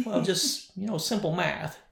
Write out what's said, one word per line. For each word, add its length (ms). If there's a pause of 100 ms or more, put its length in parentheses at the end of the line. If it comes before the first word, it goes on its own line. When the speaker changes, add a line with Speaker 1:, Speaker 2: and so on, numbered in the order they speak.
Speaker 1:
Well, 180
just, 500
Speaker 2:
<laughs> 20
Speaker 1:
you 120
know, 100
simple 360
math. 440 (140)